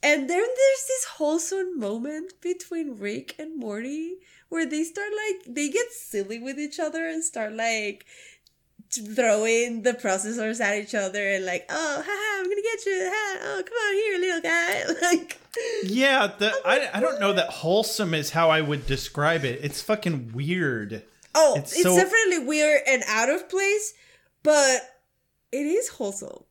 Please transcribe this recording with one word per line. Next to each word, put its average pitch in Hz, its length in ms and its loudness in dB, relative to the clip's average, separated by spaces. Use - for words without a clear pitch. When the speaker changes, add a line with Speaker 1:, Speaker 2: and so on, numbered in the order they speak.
Speaker 1:
And 277 260 2
then 349 160 2
there's 523 440 4
this 523 160 -2
wholesome 339 600 -2
moment 254 640 -6
between 330 560 -6
Rick 214 400 -8
and 311 200 -10
Morty 262 580 -8
where 330 160 -2
they 302 180 -2
start, 403 240 -8
like, 370 260 -6
they 294 160 -2
get 480 220 0
silly 202 460 -6
with 262 200 -8
each 294 200 -8
other 320 280 -4
and 320 180 -6
start, 214 300 -6
like, 220 500 -4
throwing 226 920 2
the 247 120 4
processors 220 680 -2
at 208 220 2
each 208 120 -8
other 202 360 -2
and, 190 160 0
like, 175 240 -4
"Oh, 302 360 -2
haha, 415 340 -2
I'm 370 40 -2
gonna 403 180 -2
get 453 240 -4
you. 381 240 0
Ha, 403 320 -4
oh, 381 220 -6
come 440 100 -12
on 427 200 0
here, 403 240 0
little 349 240 0
guy." 339 680 0
<laughs> 349 80 6
Like, - 220 -6
Speaker 2:
Yeah, 254 420 4
the, 208 140 2
Speaker 1:
I'm 233 160 4
like, 269 140 -4
Speaker 2:
I, 202 40 -2
I - 20 0
don't 254 200 0
know 202 80 4
Speaker 1:
"What?" 190 80 2
Speaker 2:
that 180 140 2
wholesome 196 640 0
is 151 180 -2
how 165 200 4
I 156 100 6
would 143 260 -2
describe 147 580 0
it. 131 180 -2
It's 147 180 -4
fucking 165 540 -2
weird. 131 680 -2
Speaker 1:
Oh, 294 220 6
Speaker 2:
It's 143 160 -4
Speaker 1:
it's 339 120 2
Speaker 2:
so 349 120 6
Speaker 1:
definitely 370 500 4
weird 302 400 4
and 254 200 2
out 220 240 2
of 339 180 0
place, 392 460 0
but 262 400 6
it 285 160 -2
is 415 220 0
wholesome. - 640 -8